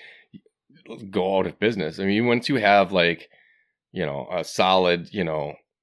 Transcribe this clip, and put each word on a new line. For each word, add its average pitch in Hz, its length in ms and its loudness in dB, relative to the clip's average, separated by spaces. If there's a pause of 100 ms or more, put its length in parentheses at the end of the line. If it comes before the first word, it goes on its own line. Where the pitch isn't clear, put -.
(1120)
go 95 280 0
out 92 80 2
of 85 120 -10
business. 98 400 -2
I 95 80 -4
mean, 104 200 0
once 120 220 0
you 139 80 0
have, 101 360 4
like, 87 360 0 (640)
you 87 140 -4
know, 71 260 -8
a 87 100 -4
solid, 92 680 2
you 98 120 -4
know, 78 300 -6 (280)